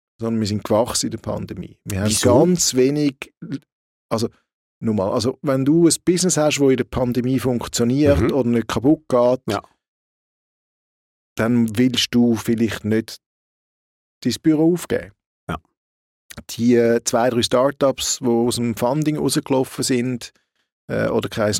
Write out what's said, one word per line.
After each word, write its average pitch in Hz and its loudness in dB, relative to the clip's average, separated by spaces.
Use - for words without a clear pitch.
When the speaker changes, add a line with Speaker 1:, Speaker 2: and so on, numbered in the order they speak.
Speaker 1:
sondern 113 -2
wir 110 0
sind 101 -4
gewachsen 117 0
in 113 -6
der 110 -8
Pandemie. 107 -10
Wir 95 -4
haben 107 0
Speaker 2:
Wieso? 123 4
Speaker 1:
ganz 170 2
wenig, 139 0
also, 113 -2
nochmal, 107 -2
also, 120 -2
wenn 135 0
du 165 4
ein 147 2
Business 175 0
hast, 147 0
das 139 4
in 131 4
der 120 -2
Pandemie 123 -2
funktioniert 127 0
Speaker 2:
Mhm. 117 0
Speaker 1:
oder 127 0
nicht 117 0
kaputt 135 2
geht, 123 2
Speaker 2:
Ja. 101 -2
Speaker 1:
dann 113 0
willst 123 0
du 120 4
vielleicht 110 -2
nicht 110 -2
dein 120 -2
Büro 160 4
aufgeben. 98 -6
Speaker 2:
Ja. 82 -6
Speaker 1:
Die, 120 2
äh, 117 2
zwei, 123 0
drei 117 0
Startups, 135 0
die 131 -4
aus 117 0
dem 120 -4
Funding 151 -2
rausgelaufen 135 -2
sind, 123 -4
äh, 110 -2
oder 110 -2
kein 107 -2